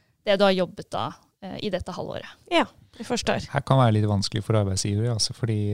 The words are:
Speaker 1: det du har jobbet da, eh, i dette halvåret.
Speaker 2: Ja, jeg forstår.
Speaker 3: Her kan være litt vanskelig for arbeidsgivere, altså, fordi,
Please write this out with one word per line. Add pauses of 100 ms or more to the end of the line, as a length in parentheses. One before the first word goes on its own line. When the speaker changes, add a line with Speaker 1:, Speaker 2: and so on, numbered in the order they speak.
(240)
Speaker 1:
det
du
har
jobbet
da, (320)
eh,
i
dette
halvåret. (240)
Speaker 2:
Ja, (320)
jeg
forstår.
Speaker 3:
Her
kan
være
litt
vanskelig
for
arbeidsgivere,
altså,
fordi, (140)